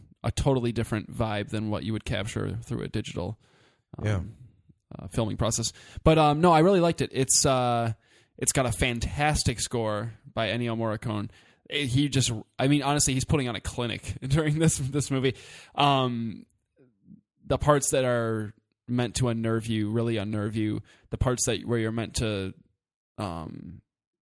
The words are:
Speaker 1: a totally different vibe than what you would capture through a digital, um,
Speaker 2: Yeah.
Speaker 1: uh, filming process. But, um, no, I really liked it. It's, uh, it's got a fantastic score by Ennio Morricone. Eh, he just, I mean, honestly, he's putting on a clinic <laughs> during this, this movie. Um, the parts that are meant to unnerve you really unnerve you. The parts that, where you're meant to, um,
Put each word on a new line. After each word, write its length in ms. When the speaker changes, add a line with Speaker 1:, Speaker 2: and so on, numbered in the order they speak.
Speaker 1:
a 60
totally 420
different 360
vibe 420
than 180
what 140
you 100
would 100
capture 640
through 160
a 80
digital, 500
um, 80
Speaker 2:
Yeah. 140
Speaker 1:
uh, 80
filming 300
process. 340
But, 140
um, 240
no, 100
I 80
really 220
liked 200
it. 120
It's, 320
uh, 480
it's 140
got 140
a 60
fantastic 880
score 540
by 160
Ennio 260
Morricone. 540
Eh, 160
he 240
just, 220
I 100
mean, 140
honestly, 320
he's 120
putting 220
on 80
a 60
clinic 560
<laughs> 100
during 320
this, 200
this 320
movie. 240
Um, 680
the 140
parts 320
that 140
are 480
meant 280
to 140
unnerve 380
you 240
really 260
unnerve 380
you. 260
The 60
parts 280
that, 200
where 140
you're 120
meant 240
to, 380
um, 600